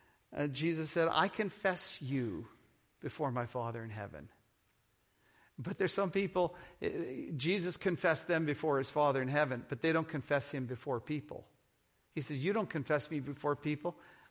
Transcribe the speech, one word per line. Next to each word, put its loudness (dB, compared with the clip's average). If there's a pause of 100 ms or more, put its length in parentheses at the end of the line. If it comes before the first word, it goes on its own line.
(360)
uh, 2
Jesus 0
said, 4
"I 4
confess -2
you -2 (540)
before -4
my -2
Father -4
in -10
heaven." -10 (1300)
But -6
there's 2
some 2
people, 2 (260)
eh, 2 (480)
Jesus 0
confessed 2
them 2
before 2
his 0
Father 4
in -2
heaven, 2
but -4
they 4
don't 2
confess 0
him -2
before -4
people. -6 (680)
He 0
says, -4
"You 2
don't 2
confess 0
me -2
before 0
people. -2 (360)